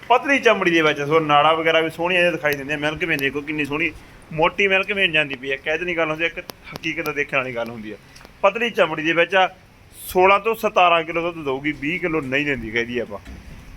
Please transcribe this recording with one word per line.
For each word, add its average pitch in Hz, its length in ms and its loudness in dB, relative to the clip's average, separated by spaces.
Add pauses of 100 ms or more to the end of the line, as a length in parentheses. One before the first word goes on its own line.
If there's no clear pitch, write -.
ਪਤਲੀ 254 300 4
ਚਮੜੀ 202 320 2
ਦੇ 165 120 4
ਵਿੱਚ, 147 200 2
ਸੋ 156 180 4
ਨਾੜਾਂ 151 340 6
ਵਗੈਰਾ 160 260 2
ਵੀ 160 100 -2
ਸੋਹਣੀਆਂ 175 300 0
ਜਿਹੀਆਂ 175 120 4
ਦਿਖਾਈ 151 220 0
ਦਿੰਦੀਆਂ। 143 240 -6
ਮਿਲਕ 151 260 -2
ਵੇਨ 160 140 -2
ਦੇਖੋ 135 220 -2
ਕਿੰਨੀ 151 240 -6
ਸੋਹਣੀ 151 280 -4 (400)
ਮੋਟੀ 170 360 0
ਮਿਲਕ 196 240 -2
ਵੇਨ 190 200 0
ਜਾਂਦੀ 147 220 -2
ਪਈ 135 180 -8
ਆ, 135 40 -2
ਕਹਿ 156 220 -4
ਤੇ 175 60 -6
ਨਹੀਂ 175 120 -4
ਗੱਲ 160 140 -2
ਹੁੰਦੀ, 156 140 -4
ਇੱਕ 165 160 -6
ਹਕੀਕਤ 156 720 -10
ਦੇਖਣ 143 260 -4
ਵਾਲੀ 127 180 -4
ਗੱਲ 117 160 -6
ਹੁੰਦੀ 107 220 -12
ਆ। 98 40 -14 (460)
ਪਤਲੀ 220 280 2
ਚਮੜੀ 160 320 0
ਦੇ 160 100 0
ਵਿੱਚ 170 220 2
ਆ, 185 140 6 (580)
ਸੋਲਾਂ 190 340 4
ਤੋਂ 220 140 -2
ਸਤਾਰਾਂ 180 500 2
ਕਿਲੋ 165 160 -4
ਦੁੱਧ 165 240 -6
ਦਊਗੀ, 139 280 -2
ਵੀਹ 147 280 -6
ਕਿਲੋ 160 200 -2
ਨਹੀਂ 139 260 -2
ਦਿੰਦੀ 117 240 -4
ਕਹਿੰਦੀ 120 280 -2
ਆਪਾਂ। 101 200 -6 (580)